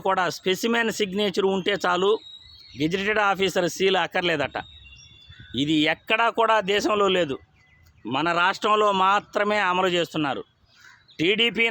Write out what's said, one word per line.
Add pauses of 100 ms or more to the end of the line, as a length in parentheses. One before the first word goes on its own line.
కూడా (120)
స్పెసిమెన్
సిగ్నేచర్
ఉంటే (100)
చాలు, (680)
గెజిటెడ్
ఆఫీసర్
సీల్
అక్కర్లేదట. (1040)
ఇది (180)
ఎక్కడా (100)
కూడా (160)
దేశంలో (100)
లేదు, (680)
మన (140)
రాష్ట్రంలో (160)
మాత్రమే (120)
అమలు
చేస్తున్నారు. (760)
టీడీపీ